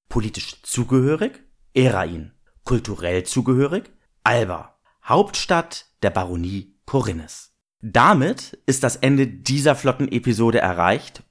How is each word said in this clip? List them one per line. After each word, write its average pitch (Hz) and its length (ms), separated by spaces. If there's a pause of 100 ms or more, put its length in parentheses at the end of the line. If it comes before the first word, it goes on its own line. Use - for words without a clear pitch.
Politisch - 540
zugehörig 131 800 (320)
Erain. 87 600 (300)
Kulturell 92 600
zugehörig 135 680 (340)
Alba. 107 540 (240)
Hauptstadt - 840 (160)
der 101 80
Baronie 90 760
Korinnes. 98 720 (240)
Damit 143 840
ist 131 160
das 123 140
Ende 135 300
dieser 135 480
flotten 135 380
Episode 117 460
erreicht 90 720